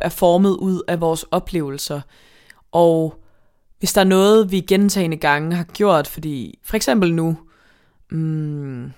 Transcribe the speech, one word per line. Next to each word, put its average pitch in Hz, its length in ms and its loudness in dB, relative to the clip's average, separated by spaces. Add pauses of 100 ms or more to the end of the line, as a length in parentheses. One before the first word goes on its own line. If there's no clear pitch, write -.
er 175 60 -2
formet 180 480 4
ud 185 320 -2
af 175 120 -2
vores 165 220 -2
oplevelser, 143 800 -6 (720)
og 165 420 2 (640)
hvis - 140 -4
der 208 80 2
er 190 40 6
noget, 196 460 4
vi 190 100 0
gentagne 190 560 0
gange 156 400 -2
har 170 80 -4
gjort, 170 420 2
fordi 147 580 -10
for - 120 -6
eksempel 208 380 0
nu, 165 240 -2 (720)
mm, 147 880 -6